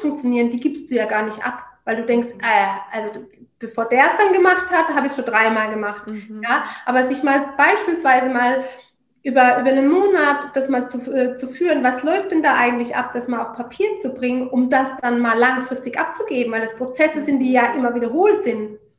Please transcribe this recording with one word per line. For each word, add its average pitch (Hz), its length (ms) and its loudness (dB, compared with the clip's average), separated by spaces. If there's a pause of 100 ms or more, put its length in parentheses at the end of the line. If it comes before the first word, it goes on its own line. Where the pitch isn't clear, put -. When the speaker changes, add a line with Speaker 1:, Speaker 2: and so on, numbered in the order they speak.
Speaker 1:
funktionieren, 240 500 0
die 240 100 -4
gibst - 320 -4
du - 20 -2
ja 214 120 0
gar 214 180 -2
nicht 214 200 -8
ab, - 160 -6 (240)
weil 220 120 -4
du 226 80 -4
denkst, 240 240 0 (120)
„Äh, 202 560 0
also 214 220 -6
d-, - 300 -20 (100)
bevor 226 280 -6
der 240 180 6
es 359 200 4
dann 381 80 4
gemacht 359 380 4
hat, 320 240 2
hab 269 100 0
ich's 269 120 -4
schon 240 80 -4
dreimal 220 460 2
gemacht“, 208 360 -6
Speaker 2:
Mhm. 214 420 -14
Speaker 1:
ja, 277 160 0 (220)
aber 254 220 2
sich 269 160 -4
mal 277 320 2
beispielsweise 294 720 4
mal 254 340 0 (600)
über, 247 380 4
über 247 80 0
einen 269 220 4
Monat 311 640 2
das 269 160 -2
mal 254 180 -2
zu, 254 100 -8 (140)
äh, 254 240 0
zu 262 120 -10
führen, 302 360 0
was 247 180 0
läuft 381 280 0
denn 320 120 2
da 285 120 4
eigentlich 240 420 0
ab, 247 160 -4
das 240 160 -8
mal 233 160 -2
auf - 100 -12
Papier 403 460 -4
zu 269 140 -6
bringen, 247 340 -4
um 254 220 0
das 269 180 2 (140)
dann 240 180 0
mal 233 180 0
langfristig 254 600 0
abzugeben, 262 540 -4
weil 226 100 -2
das 226 120 -6
Prozesse 302 480 -2
sind, 277 180 0
die 254 120 2
ja 240 220 4
immer 240 200 0
wiederholt 330 500 2
sind. 214 340 -4 (200)